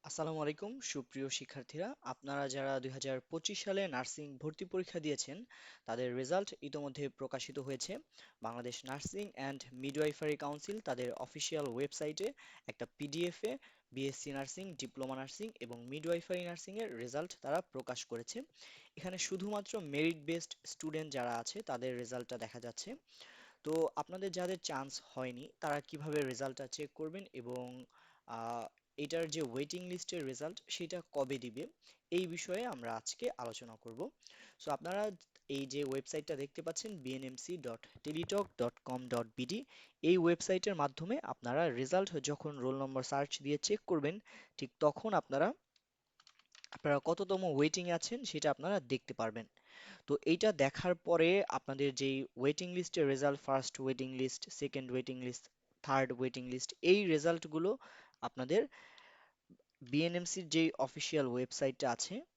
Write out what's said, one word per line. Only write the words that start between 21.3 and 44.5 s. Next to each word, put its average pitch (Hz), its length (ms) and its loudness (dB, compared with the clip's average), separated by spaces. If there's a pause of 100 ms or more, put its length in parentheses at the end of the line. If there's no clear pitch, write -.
আছে, - 160 -6 (120)
তাদের 127 200 -2 (120)
রেজাল্টটা 123 420 -6
দেখা 113 220 -10
যাচ্ছে। 117 240 -8 (720)
তো - 80 0 (280)
আপনাদের 185 380 -4
যাদের 180 200 0 (100)
চান্স 139 240 -2 (200)
হয়নি, 127 320 -4 (180)
তারা 147 160 2 (100)
কিভাবে 151 300 -2 (120)
রেজাল্টটা 135 360 -4 (100)
চেক 147 120 -6 (120)
করবেন 170 240 -8 (160)
এবং, 123 240 -6 (720)
আহ, 117 300 -4 (380)
এটার 165 300 0
যে 160 80 0 (100)
ওয়েটিং 147 300 -4 (100)
লিস্টের 175 380 -4
রেজাল্ট, 151 280 -6 (180)
সেটা 175 220 -4 (180)
কবে 135 280 2
দিবে, 120 180 -6 (540)
এই 185 80 4 (100)
বিষয়ে 185 280 -4 (120)
আমরা 117 160 -6 (100)
আজকে - 260 -6 (160)
আলোচনা 117 320 -8 (100)
করব। 113 160 -10 (600)
So, - 140 -6
আপনারা 190 260 -2 (540)
এই 139 160 0
যে 143 80 -2 (100)
ওয়েবসাইটটা 139 520 -4
দেখতে 143 240 -8
পাচ্ছেন, 190 240 -4 (140)
বিএনএমসি 131 500 -6 (120)
ডট 113 160 -6 (220)
টেলিটক 170 400 0 (160)
ডট 120 160 2 (120)
কম 127 120 -2 (120)
ডট 117 160 2 (100)
বিডি, 165 220 -2 (420)
এই 170 200 8
ওয়েবসাইটের 185 600 4
মাধ্যমে 165 340 0 (160)
আপনারা 127 300 2 (180)
রেজাল্ট 180 300 4 (200)
যখন 147 220 -2 (120)
রোল 131 180 2
নম্বর 135 280 0
সার্চ 143 220 2 (120)
দিয়ে 143 220 2
চেক 208 140 2 (100)
করবেন, 156 240 4 (440)